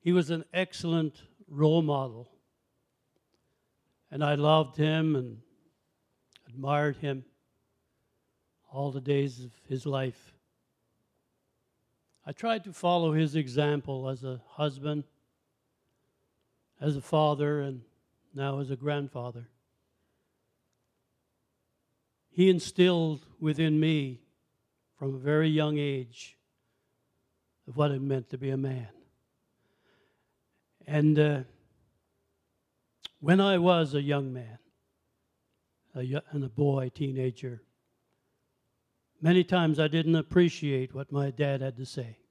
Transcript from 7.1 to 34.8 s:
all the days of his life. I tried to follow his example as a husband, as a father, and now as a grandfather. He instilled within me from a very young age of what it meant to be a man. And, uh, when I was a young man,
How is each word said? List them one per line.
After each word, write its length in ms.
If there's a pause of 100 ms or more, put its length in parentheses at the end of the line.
all 180
the 100
days 400
of 120 (160)
his 160
life. 480 (1900)
I 60
tried 340
to 80
follow 400
his 220
example 760
as 140
a 180 (100)
husband, 520 (1800)
as 160
a 40
father, 600
and 220 (500)
now 280
as 100
a 60
grandfather. 720 (2750)
He 180
instilled 800 (140)
within 380
me 420 (760)
from 200
a 20
very 300
young 300
age 580 (1300)
of 100
what 140
it 100
meant 300
to 80
be 120
a 60
man. 320 (2000)
And, 320
uh, 220 (1800)
when 220
I 180
was 360
a 80
young 300
man, 260 (1400)